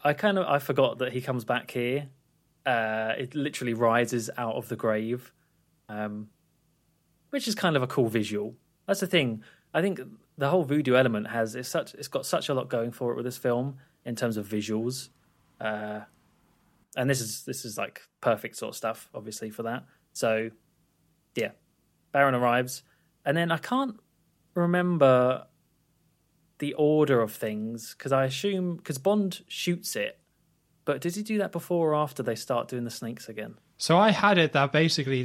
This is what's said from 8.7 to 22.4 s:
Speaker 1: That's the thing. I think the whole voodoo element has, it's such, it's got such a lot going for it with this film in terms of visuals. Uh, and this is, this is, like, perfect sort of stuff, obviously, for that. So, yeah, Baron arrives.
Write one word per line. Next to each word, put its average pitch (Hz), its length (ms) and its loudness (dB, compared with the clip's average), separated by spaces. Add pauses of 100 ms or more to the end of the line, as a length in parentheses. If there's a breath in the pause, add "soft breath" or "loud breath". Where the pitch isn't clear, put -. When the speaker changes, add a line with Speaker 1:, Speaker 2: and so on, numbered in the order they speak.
Speaker 1:
That's 196 140 0
the 190 60 -2
thing. 127 360 0 (320 loud breath)
I 160 80 2
think 190 180 -2 (380)
the 139 100 0
whole 175 160 4
voodoo 135 300 2
element 117 340 4
has, 113 280 -2
it's 127 120 -10
such, - 260 -4
it's 143 140 -12
got - 180 -4
such - 220 -2
a 143 60 0
lot 127 140 -2
going 117 240 -2
for 120 200 -4
it 123 40 -4
with 120 80 -4
this 123 120 -6
film 131 420 -2 (260 soft breath)
in 120 100 -6
terms 113 220 -2
of 104 100 -6
visuals. 110 640 -4 (520)
Uh, 107 400 -6 (960)
and 131 140 0
this 123 100 0
is, 110 240 -8
this - 200 -10
is, 107 120 -12
like, - 240 -8 (200)
perfect 113 360 -2
sort 107 140 -8
of - 60 -12
stuff, - 380 -8
obviously, 107 360 -10
for 113 140 -8
that. 120 200 -6 (280 soft breath)
So, 113 380 0 (840)
yeah, 113 160 -2 (640)
Baron 139 220 6
arrives. 123 500 2 (400)